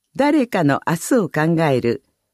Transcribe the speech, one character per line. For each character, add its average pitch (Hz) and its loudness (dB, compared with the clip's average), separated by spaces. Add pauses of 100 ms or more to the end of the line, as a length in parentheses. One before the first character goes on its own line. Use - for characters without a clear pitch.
(160)
誰 294 2
か 180 -2
の 139 0
明 156 -2
日 - -4
を 196 0
考 160 0
え 135 0
る、 117 -2 (320)